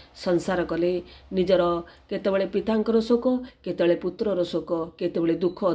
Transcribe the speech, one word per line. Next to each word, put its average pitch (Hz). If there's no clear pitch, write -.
ସଂସାର 175
କଲେ 170
ନିଜର 180
କେତେବେଳେ 190
ପିତାଙ୍କର 220
ଶୋକ, 240
କେତେବେଳେ 175
ପୁତ୍ରର 185
ଶୋକ, 170
କେତେବେଳେ 170
ଦୁଃଖ 175